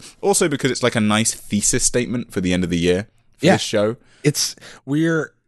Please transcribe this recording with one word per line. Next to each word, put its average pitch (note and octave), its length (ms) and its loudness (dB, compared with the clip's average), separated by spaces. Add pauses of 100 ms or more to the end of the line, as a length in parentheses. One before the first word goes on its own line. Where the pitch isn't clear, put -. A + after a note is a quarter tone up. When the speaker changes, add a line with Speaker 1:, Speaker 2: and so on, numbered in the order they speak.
(200)
Speaker 1:
also F#3+ 280 2
because C#3 220 0
it's, A#2+ 120 -2
like, A#2+ 120 2
a A#2+ 60 0
nice G#2+ 340 2
thesis - 480 -2
statement B2 500 -2
for G#2 80 -2
the F#2 120 0
end F2+ 100 0
of E2+ 80 -2
the F2+ 80 0
year F2+ 300 0 (300)
for - 80 0
Speaker 2:
Yeah. F#3 80 6
Speaker 1:
this - 80 -2
show. A2 340 0 (260)
Speaker 2:
It's, - 320 -2 (300)
we're, D#3 480 -2 (160)